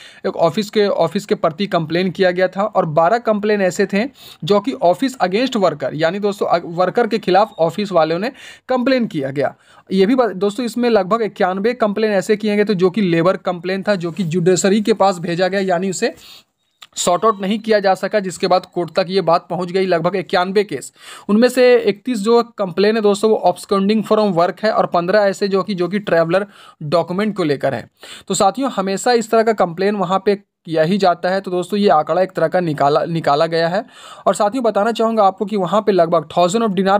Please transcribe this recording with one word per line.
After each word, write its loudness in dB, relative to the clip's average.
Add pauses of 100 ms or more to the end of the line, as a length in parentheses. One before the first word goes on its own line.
(260)
एक -6
ऑफिस 0
के, 2
ऑफिस -2
के 0
प्रति -4
कंप्लेन -2
किया 0
गया 0
था -6
और 0
बारह 2
कंप्लेन -2
ऐसे 0
थे -2 (400)
जो 2
कि -6 (120)
office 0
against 0
worker, 0
यानी -2
दोस्तों -2
अ, 2
वर्कर 0
के -2
खिलाफ 2
ऑफिस -2
वालों 2
ने -6 (360)
कंप्लेन 0
किया -6
गया। -2 (360)
ये 2
भी 4
बात 2
दोस्तों, -2
इसमें -2
लगभग 0
इक्यानवे -2
कंप्लेन 0
ऐसे 0
किए -2
गए 4
थे 0
जो 2
कि -4
लेबर 2
कंप्लेन -6
था, 0
जो -6
कि -4
जुडिशरी 2
के 2
पास 2
भेजा -2
गया, -2
यानी -2
उसे -4 (840)
सॉर्ट 0
आउट 2
नहीं -2
किया 0
जा 4
सका, -2
जिसके -4
बाद 2
कोर्ट -4
तक 0
ये 0
बात 2
पहुंच -6
गई। 0
लगभग 0
इक्यानवे 0
केस, -10 (360)
उनमें 4
से 6
इकतीस -2
जो 2 (160)
कंप्लेन 0
है -2
दोस्तों 2
वो 0
absconding 0
from 2
work 0
है 0
और 0
पन्द्रह 0
ऐसे 0
जो 0
कि, -4
जो -2
कि -2
ट्रैवलर 0 (380)
डॉक्यूमेंट -2
को -2
लेकर -2
है। -10 (400)
तो -4
साथियों, 0
हमेशा -2
इस -2
तरह 4
का 0
कंप्लेन -2
वहाँ -2
पे 2
किया -4
ही 0
जाता 0
है। -2
तो -10
दोस्तों -4
ये 4
आंकड़ा 2
एक -4
तरह 0
का 0
निकाला, 0
निकाला 0
गया 0
है। -4 (420)
और 2
साथियों -2
बताना 0
चाहूँगा 0
आपको 0
कि -6
वहाँ 0
पे 0
लगभग 2
thousand 0
of -4
dinar 2